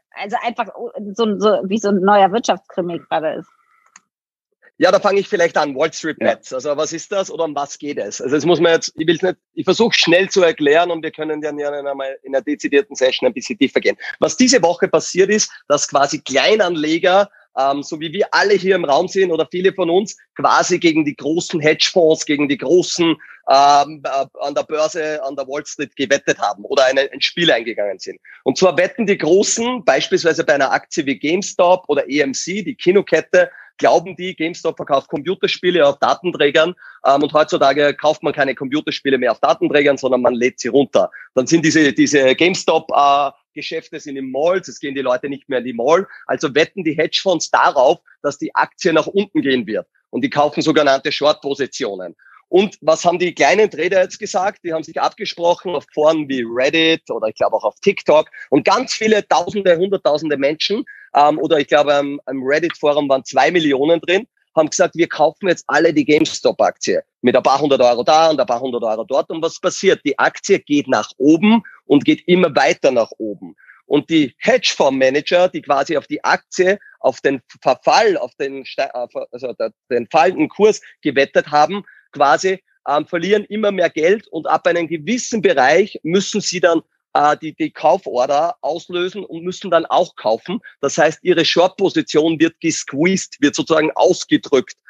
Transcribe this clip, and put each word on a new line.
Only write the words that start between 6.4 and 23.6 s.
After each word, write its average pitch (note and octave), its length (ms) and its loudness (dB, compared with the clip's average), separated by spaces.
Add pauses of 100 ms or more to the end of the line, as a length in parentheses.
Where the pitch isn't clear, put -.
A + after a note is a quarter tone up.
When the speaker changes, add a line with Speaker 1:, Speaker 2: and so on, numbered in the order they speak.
Speaker 2:
Also C3+ 240 -6
was D3+ 160 -4
ist D#3+ 180 -12
das G3 180 -4
oder D#3 160 -6
um D3 120 -6
was C#3+ 200 -8
geht C#3+ 220 -10
es? G#2 240 -8
Also C3 140 0
das C#3+ 100 -2
muss E3 140 2
man E3+ 120 4
jetzt, - 240 -2
ich D#3 120 -6
will's E3+ 140 0
nicht, F#3 140 -2 (180)
ich D#3+ 100 -8
versuche G3 300 0
schnell F3+ 340 2
zu F#3+ 140 0
erklären E3 500 2
und D#3+ 100 -6
wir D#3 80 -8
können D#3 320 -8
dann D3 160 -6
ja D3 140 -6
einmal C#3 500 -8
in C3+ 140 -6
einer B2+ 80 -2
dezidierten C#3 500 -2
Session B2+ 320 0
ein A#2 80 0
bisschen A#2+ 240 -10
tiefer C3 220 0
gehen. G2 160 0 (240)
Was D#3 160 -2
diese B3+ 260 4
Woche E3+ 240 0
passiert F3+ 440 0
ist, - 200 0 (160)
dass C#3+ 220 0
quasi C#3+ 320 0
Kleinanleger, F3 1080 2 (300)
ähm, C#3 240 0
so D#3 160 -12
wie D#3 140 -10
wir G3 180 -2
alle F#3+ 240 2
hier F#3 220 0
im F3 80 -4
Raum D3+ 240 0
sind F#3+ 240 0
oder D#3 180 -2
viele F3+ 220 0
von F3+ 180 -2
uns, G3 260 0 (200)
quasi D3+ 420 2
gegen D#3+ 260 2
die C#3+ 120 -6
großen E3 420 -4
Hedgefonds, D#3 680 2
gegen D3 240 0
die C#3+ 100 -2
großen, E3 580 0 (340)
ähm, C#3+ 540 4